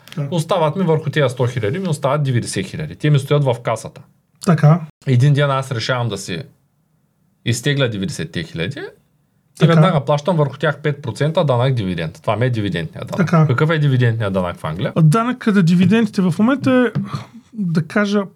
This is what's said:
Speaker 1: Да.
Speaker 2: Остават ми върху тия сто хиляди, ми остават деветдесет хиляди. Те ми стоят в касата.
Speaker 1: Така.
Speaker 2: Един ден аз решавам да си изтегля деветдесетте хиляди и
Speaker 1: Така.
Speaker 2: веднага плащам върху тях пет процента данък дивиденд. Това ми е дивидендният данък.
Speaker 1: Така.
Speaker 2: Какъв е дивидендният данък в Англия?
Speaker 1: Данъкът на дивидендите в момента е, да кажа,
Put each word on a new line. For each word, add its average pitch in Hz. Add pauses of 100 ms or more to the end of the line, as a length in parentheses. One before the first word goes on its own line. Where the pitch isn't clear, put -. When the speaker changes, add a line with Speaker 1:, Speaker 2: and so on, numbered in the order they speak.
(160)
Speaker 1:
Да. 143
Speaker 2:
Остават 165
ми 190
върху 156
тия 143
сто 120
хиляди, 120
ми 190
остават 143
деветдесет 113
хиляди. 78
Те 151
ми 143
стоят 143
в 123
касата. - (420)
Speaker 1:
Така. 156 (260)
Speaker 2:
Един 139
ден 143
аз 135
решавам 120
да 98
си - (1040)
изтегля 139
деветдесетте 95
хиляди 82
и - (760)
Speaker 1:
Така. 156
Speaker 2:
веднага 160
плащам 151
върху 143
тях 151
пет 147
процента 156
данък 131
дивиденд. 87
Това 110
ми 117
е 131
дивидендният 95
данък. -
Speaker 1:
Така. 160
Speaker 2:
Какъв 151
е 165
дивидендният 120
данък 90
в -
Англия? 80
Speaker 1:
Данъкът 226
на 202
дивидендите 185
в 180
момента 254
е, - (540)
да 175
кажа, 208 (120)